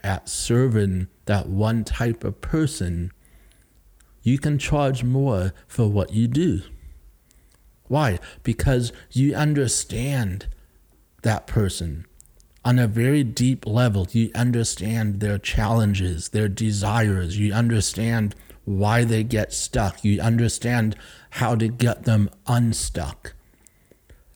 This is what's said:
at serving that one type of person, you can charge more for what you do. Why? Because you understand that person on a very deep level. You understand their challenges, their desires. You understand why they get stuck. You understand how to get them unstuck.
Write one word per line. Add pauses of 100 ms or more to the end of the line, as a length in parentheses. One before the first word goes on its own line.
at
serving (180)
that
one
type
of
person, (1080)
you
can
charge
more (140)
for
what
you
do. (1300)
Why? (240)
Because (180)
you
understand (760)
that
person (580)
on
a
very
deep
level.
You
understand
their
challenges,
their
desires.
You
understand (300)
why
they
get
stuck.
You
understand (340)
how
to
get
them (160)
unstuck. (1000)